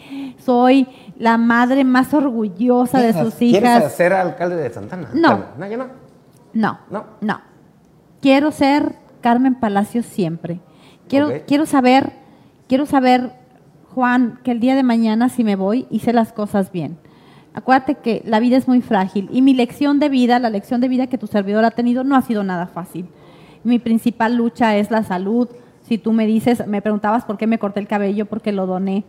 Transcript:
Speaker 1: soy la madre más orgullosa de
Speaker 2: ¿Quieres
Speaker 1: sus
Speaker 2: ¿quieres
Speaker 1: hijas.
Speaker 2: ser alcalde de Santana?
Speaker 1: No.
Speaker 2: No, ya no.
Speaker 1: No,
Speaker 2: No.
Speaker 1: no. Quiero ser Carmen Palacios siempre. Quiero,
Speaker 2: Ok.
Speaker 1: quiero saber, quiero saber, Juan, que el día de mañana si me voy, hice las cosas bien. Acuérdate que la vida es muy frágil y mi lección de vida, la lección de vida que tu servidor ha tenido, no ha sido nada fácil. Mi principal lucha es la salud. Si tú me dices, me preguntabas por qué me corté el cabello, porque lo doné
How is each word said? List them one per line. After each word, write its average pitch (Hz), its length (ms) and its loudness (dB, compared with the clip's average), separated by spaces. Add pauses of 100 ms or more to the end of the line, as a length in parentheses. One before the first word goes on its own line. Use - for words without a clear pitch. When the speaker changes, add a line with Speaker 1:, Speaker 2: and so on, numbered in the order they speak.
(380)
Speaker 1:
soy 254 500 2 (300)
la 226 200 2
madre 240 460 2
más 262 300 2
orgullosa 247 840 0
de 233 120 4
Speaker 2:
¿Quieres 180 140 0
Speaker 1:
sus 220 100 -4
Speaker 2:
¿quieres 240 340 4
Speaker 1:
hijas. 226 240 4
Speaker 2:
ser 180 200 2
alcalde 180 420 -2
de 147 140 -4
Santana? 127 440 -12
Speaker 1:
No. 247 300 2 (140)
Speaker 2:
No, 185 100 -10
ya 214 100 -10
no. 254 80 -8 (680)
Speaker 1:
No, 208 240 -2 (120)
Speaker 2:
No. 196 140 -10 (160)
Speaker 1:
no. 208 220 -6 (800)
Quiero 277 300 2
ser 294 440 0 (240)
Carmen 247 360 2
Palacios 208 500 -2
siempre. 170 540 -6 (500)
Quiero, 285 180 2
Speaker 2:
Ok. - 60 -4 (140)
Speaker 1:
quiero 285 180 2
saber, 262 480 2 (540)
quiero 269 180 0
saber, 254 460 2 (640)
Juan, 247 500 0
que 254 80 -2
el 240 80 -2
día 254 160 2
de 269 80 2
mañana 233 460 2
si 247 140 -2
me 208 120 0
voy, 202 340 -2
hice 226 240 -2
las 226 200 0
cosas 202 380 -4
bien. 165 260 -8 (600)
Acuérdate 269 380 0
que - 280 -4
la 214 160 0
vida 240 160 2
es 254 120 0
muy 247 140 2
frágil 196 520 -2
y 254 80 0
mi 269 140 6
lección 277 440 0
de 294 100 2
vida, 247 280 2
la 240 140 -2
lección 214 280 -4
de 254 100 0
vida 254 180 -2
que 254 100 -4
tu - 80 -12
servidor 208 400 0
ha 226 60 2
tenido, 240 320 -2
no 277 120 0
ha 254 60 4
sido 214 220 -2
nada 180 240 -4
fácil. 180 400 -12 (560)
Mi 233 160 2
principal 226 560 0
lucha 233 420 0
es 208 140 0
la 220 120 0
salud. 202 440 -2 (340)
Si 233 160 -4
tú 220 160 -4
me 220 140 2
dices, 220 400 0
me 202 160 -4
preguntabas 214 420 -2
por 208 120 -6
qué 214 100 -4
me 226 100 0
corté 202 220 -6
el 202 80 -6
cabello, 202 400 -2
porque 208 240 -6
lo 190 160 -4
doné 190 420 -4